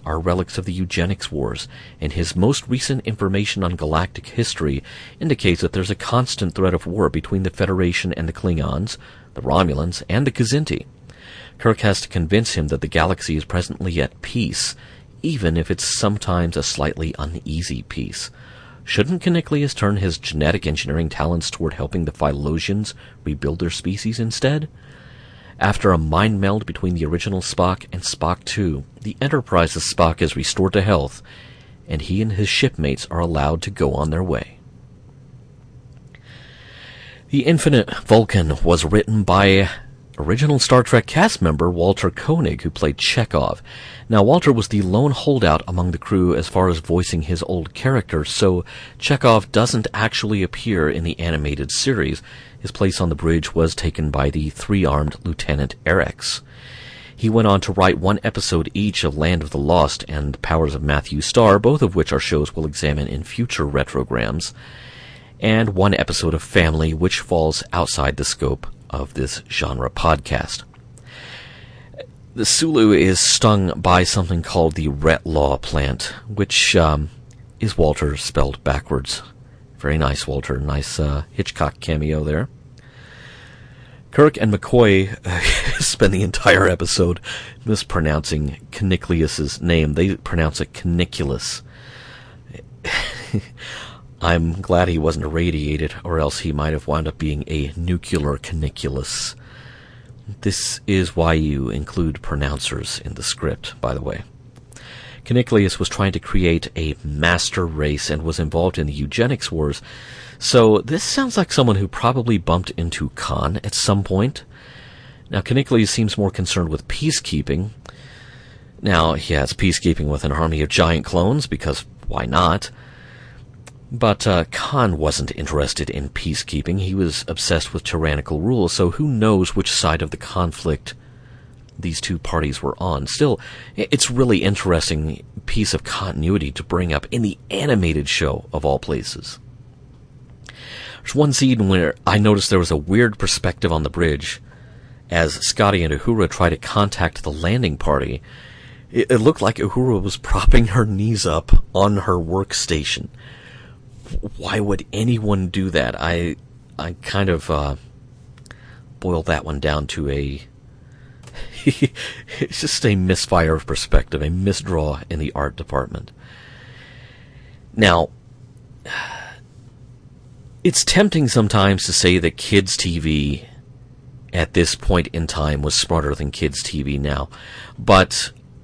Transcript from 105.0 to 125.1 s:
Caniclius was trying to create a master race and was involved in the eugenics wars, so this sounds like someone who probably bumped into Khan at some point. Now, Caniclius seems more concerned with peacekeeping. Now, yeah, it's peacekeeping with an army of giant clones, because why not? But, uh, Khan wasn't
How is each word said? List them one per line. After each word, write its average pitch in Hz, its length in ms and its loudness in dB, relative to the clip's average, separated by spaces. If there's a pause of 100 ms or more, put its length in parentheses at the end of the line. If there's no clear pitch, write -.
Caniclius 117 540 2
was 92 100 -2
trying 98 240 0
to 82 80 -4
create 85 560 2
a 80 180 -2 (100)
master 85 640 0
race 73 440 -2
and 76 120 -4
was 80 160 -4
involved 82 400 0
in 78 80 0
the 73 60 -4
eugenics 92 580 -2
wars, 76 320 -2 (560)
so 110 400 6
this 147 240 -4
sounds 262 340 -2
like 185 160 0
someone 120 240 4
who 98 120 -2
probably 117 500 0
bumped 85 320 0
into 82 400 -4
Khan - 540 -4
at 101 100 -6
some 101 300 0
point. 101 400 -2 (840)
Now, 98 100 -2
Caniclius 120 500 2
seems 110 280 -2
more 101 120 2
concerned 90 380 -2
with 78 200 -2
peacekeeping. 85 800 -2 (1080)
Now, 82 340 4
yeah, 73 280 0
it's 64 100 -2
peacekeeping 82 540 0
with 73 180 -2
an 71 80 0
army 80 300 0
of 76 60 -2
giant 82 360 2
clones, 92 440 0
because - 360 -6 (220)
why - 200 -4
not? 82 440 2 (1200)
But, 113 320 0
uh, 87 240 2
Khan 113 460 0
wasn't 73 400 -2